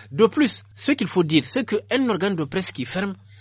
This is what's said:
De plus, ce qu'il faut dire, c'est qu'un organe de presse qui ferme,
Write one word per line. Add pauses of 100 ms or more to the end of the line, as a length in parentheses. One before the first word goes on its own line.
(120)
De
plus, (120)
ce
qu'il
faut
dire,
c'est
qu'un
organe
de
presse
qui
ferme, (260)